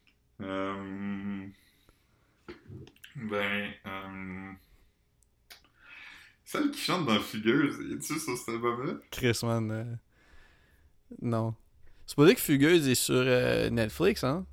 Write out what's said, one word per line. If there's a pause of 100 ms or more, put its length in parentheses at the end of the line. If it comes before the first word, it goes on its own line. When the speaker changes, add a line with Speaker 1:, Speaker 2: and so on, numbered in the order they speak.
(400)
Speaker 1:
Euh, (1700)
ben, (160)
euh, (1900)
celle
qui
chante
dans
Fugueuse, (160)
es-tu
sur
cet
album-là ? (160)
Speaker 2:
Chris,
man,
euh... (1400)
non. (520)
C'est
pas
dit
que
Fugueuse
est
sur,
euh,
Netflix,
hein ?